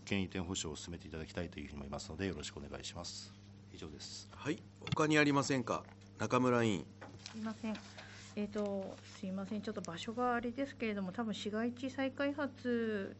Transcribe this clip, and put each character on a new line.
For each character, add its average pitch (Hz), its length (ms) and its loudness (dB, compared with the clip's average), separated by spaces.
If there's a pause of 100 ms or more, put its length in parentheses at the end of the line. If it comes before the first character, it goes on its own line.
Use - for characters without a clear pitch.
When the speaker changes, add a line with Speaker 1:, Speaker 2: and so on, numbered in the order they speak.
Speaker 1:
件 98 200 4
移 - 20 0
転 95 160 -2
保 90 140 -2
証 82 160 -2
を 73 40 -4
進 - 160 -8
め 85 60 -6
て - 100 -10
い - 20 -12
た 78 80 -6
だ 80 80 -4
き - 80 -12
た 90 80 -2
い 85 60 -2
と 82 120 -10
い 73 40 -6
う 71 40 -8
ふ - 20 -10
う - 20 -12
に 71 60 -10
思 69 80 -6
い 69 40 -8
ま 71 120 -4
す - 80 -10
の 78 80 -10
で、 98 100 2
よ 90 80 2
ろ 73 80 -8
し - 80 -6
く - 60 -10
お - 20 -8
願 71 200 -8
い - 40 -12
し - 120 -8
ま 85 100 -6
す。 - 280 -10 (400)
以 - 40 -12
上 82 120 -10
で 69 120 -12
す。 - 340 -12
Speaker 2:
は - 160 -4
い、 202 100 -4 (320)
他 156 140 6
に 151 100 10
あ 151 60 12
り 147 80 6
ま 139 100 6
せ 135 160 4
ん 120 60 2
か。 85 200 2 (360)
中 123 220 6
村 120 220 8
委 113 40 8
員。 87 180 4 (460)
Speaker 3:
す 220 60 -10
い 220 40 -6
ま 214 120 -2
せ 220 180 -6
ん。 208 40 -2 (600)
え 208 80 0
ー - 20 -2
と、 202 500 0 (220)
す - 60 -6
い 190 60 -2
ま 190 140 -2
せ 214 120 -2
ん。 208 40 -2
ち 214 80 -4
ょ - 20 0
っ 214 40 -2
と 202 60 -4
場 170 160 -4
所 220 160 -4
が 247 220 4
あ 240 60 4
れ 240 100 -2
で 277 160 0
す 277 80 -8
け 233 120 0
れ 208 60 2
ど 202 80 0
も、 185 120 -2
多 240 100 0
分 214 100 0
市 208 160 -4
街 220 220 2
地 262 180 -4
再 269 220 0
開 285 220 2
発 233 880 2